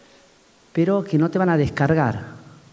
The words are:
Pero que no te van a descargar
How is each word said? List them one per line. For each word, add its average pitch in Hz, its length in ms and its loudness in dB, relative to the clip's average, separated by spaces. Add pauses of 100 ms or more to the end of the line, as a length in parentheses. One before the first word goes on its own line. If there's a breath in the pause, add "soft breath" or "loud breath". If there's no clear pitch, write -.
(720 soft breath)
Pero 190 320 0
que 165 140 -2
no 165 120 2
te - 80 -2
van 185 100 2
a 165 80 2
descargar 147 680 0 (460)